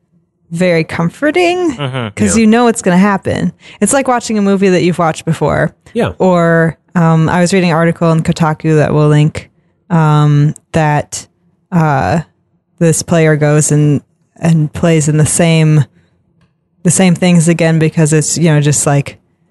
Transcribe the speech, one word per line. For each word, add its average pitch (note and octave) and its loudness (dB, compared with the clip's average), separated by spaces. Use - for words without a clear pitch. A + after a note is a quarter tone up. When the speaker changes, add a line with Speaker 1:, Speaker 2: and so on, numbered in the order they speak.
Speaker 1:
very E3+ 0
comforting E4+ -2
Speaker 2:
Mm-hmm. C3 -8
Speaker 1:
'cause G3+ -2
Speaker 3:
Yeah. A3+ 2
Speaker 1:
you A3 4
know A#3 4
what's A3+ 0
gonna F3 0
happen. F#3+ -2
It's G3+ -2
like C4+ 0
watching A#3 -2
a G3+ 0
movie G3 0
that F3+ 2
you've E3+ 0
watched D#3+ -4
before. D3+ -2
Speaker 3:
Yeah. A3 -2
Speaker 1:
Or, E3 2
um, E3 2
I F3+ 0
was F3 0
reading F3+ 0
an D3+ 0
article E3 0
in D#3+ 0
Kotaku D#3+ -2
that D3 0
we'll D3+ 2
link, D3+ 0
um, D3+ 2
that, D3+ -4
uh, D#3 0
this E3 0
player D#3+ 0
goes D3 0
and, D3 0
and E3 0
plays D#3+ 0
in D3+ 0
the D3+ 2
same, D#3+ 2
the F3 -2
same F#3 2
things E3+ 2
again E3 0
because D#3 0
it's, D#3 -2
you D#3+ 0
know, D3+ 2
just, C#3+ -2
like, C#3+ -2